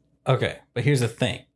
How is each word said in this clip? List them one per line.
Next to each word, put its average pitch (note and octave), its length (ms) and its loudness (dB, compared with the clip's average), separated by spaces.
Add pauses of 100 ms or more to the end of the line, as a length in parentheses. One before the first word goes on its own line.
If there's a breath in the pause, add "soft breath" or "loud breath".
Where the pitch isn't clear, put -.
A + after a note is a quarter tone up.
(280)
Okay, A#2 320 0 (160)
but A#2+ 80 -4
here's C#3 160 2
the A#2+ 80 0
thing. G#2+ 380 -2 (100)